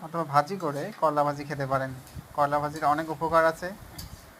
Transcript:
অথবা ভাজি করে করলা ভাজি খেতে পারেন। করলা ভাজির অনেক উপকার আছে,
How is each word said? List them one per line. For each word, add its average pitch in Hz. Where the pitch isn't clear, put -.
অথবা 165
ভাজি 147
করে 165
করলা 147
ভাজি 143
খেতে 143
পারেন। 131
করলা 143
ভাজির 151
অনেক 151
উপকার 160
আছে, 165